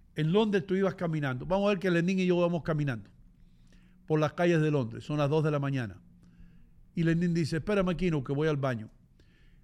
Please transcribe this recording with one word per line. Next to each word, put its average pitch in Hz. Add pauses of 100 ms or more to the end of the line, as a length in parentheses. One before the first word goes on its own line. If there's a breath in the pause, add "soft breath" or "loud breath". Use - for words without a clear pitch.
(180)
En 156
Londres 208
tú 180
ibas 190
caminando. 143
Vamos 196
a -
ver 202
que 185
Lenin 175
y 185
yo 175
vamos 175
caminando 143 (960 soft breath)
por 156
las 151
calles 175
de 156
Londres. 113
Son 151
las 143
dos 151
de 156
la 147
mañana. 135 (1000 soft breath)
Y 170
Lenin 165
dice, 165
"Espérame 196
aquí, 180
no, 143
que 139
voy 151
al 151
baño." 123 (760 soft breath)